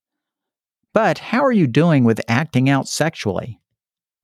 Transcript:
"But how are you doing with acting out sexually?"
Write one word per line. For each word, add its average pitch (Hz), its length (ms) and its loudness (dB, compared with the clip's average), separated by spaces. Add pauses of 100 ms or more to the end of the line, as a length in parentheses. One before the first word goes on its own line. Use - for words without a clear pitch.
(960)
"But 208 240 2
how 262 260 -2
are 262 80 2
you 190 140 4
doing 143 380 2
with 113 240 2
acting 131 420 0
out 135 180 -2
sexually?" 113 720 -6 (640)